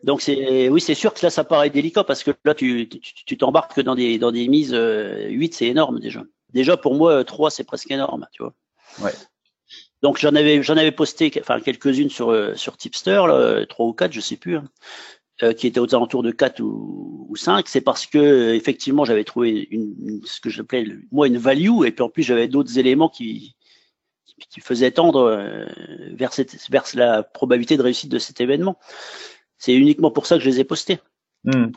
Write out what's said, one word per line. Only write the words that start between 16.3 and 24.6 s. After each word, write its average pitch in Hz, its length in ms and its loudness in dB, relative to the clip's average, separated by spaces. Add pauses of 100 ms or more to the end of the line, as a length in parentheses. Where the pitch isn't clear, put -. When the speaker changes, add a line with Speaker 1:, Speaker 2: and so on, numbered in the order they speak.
Speaker 1:
quatre 123 300 0
ou, 104 680 -10
ou - 60 -14
cinq. 185 320 0
C'est - 140 -2
parce - 260 -2
que, - 120 0
euh, 131 360 6
effectivement, 135 500 0
j'avais 110 200 2
trouvé 113 480 -2
une, 107 280 -6
une, 104 240 -10
ce - 160 -16
que - 80 -10
j'appelais, 113 360 -6
le, 104 260 -12
moi, 143 160 2
une 123 120 2
value, 151 460 2
et 120 60 2
puis 113 120 -4
en 117 60 0
plus, 160 140 -2
j'avais 120 260 2
d'autres 127 320 0
éléments 131 280 4
qui, 113 460 -12 (720)
qui, - 80 -20 (160)
qui - 100 -20